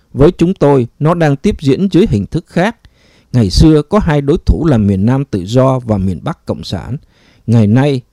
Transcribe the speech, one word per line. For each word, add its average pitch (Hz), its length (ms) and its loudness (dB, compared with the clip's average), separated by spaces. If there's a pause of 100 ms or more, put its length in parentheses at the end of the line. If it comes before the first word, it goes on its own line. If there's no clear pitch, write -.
(120)
với 143 200 2
chúng 175 220 -2
tôi, 139 320 2 (120)
nó 156 160 0
đang 160 220 0
tiếp 208 240 -4
diễn 156 300 0
dưới 185 180 2
hình 101 180 -2
thức - 200 -8
khác. 196 300 -4 (560)
Ngày 113 180 2
xưa 156 320 4
có - 160 -2
hai 156 220 0
đối 143 260 0
thủ 104 200 0
là 135 120 2
miền 101 280 0
Nam 135 180 0
tự 98 220 -6
do 131 320 0
và 113 200 -4
miền 92 240 -4
Bắc - 240 -10
cộng - 180 -10
sản. 95 320 -10 (500)
Ngày 113 200 2
nay, 127 340 0 (120)